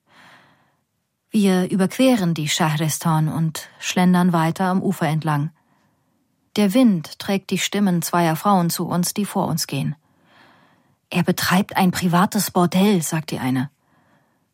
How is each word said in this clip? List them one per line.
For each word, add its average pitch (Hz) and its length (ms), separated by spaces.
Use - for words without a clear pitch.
Wir 190 400
überqueren 190 640
die 151 160
Shahrestan 156 760
und 160 420
schlendern 180 540
weiter 165 320
am 185 160
Ufer 175 260
entlang. 151 440
Der 208 180
Wind 214 460
trägt 196 320
die 190 60
Stimmen 185 440
zweier 170 340
Frauen 180 340
zu 170 160
uns, 175 280
die 202 120
vor - 220
uns 160 200
gehen. 147 280
„Er 170 140
betreibt 180 520
ein 180 160
privates 180 600
Bordell“, 185 500
sagt 160 300
die - 80
eine. 131 300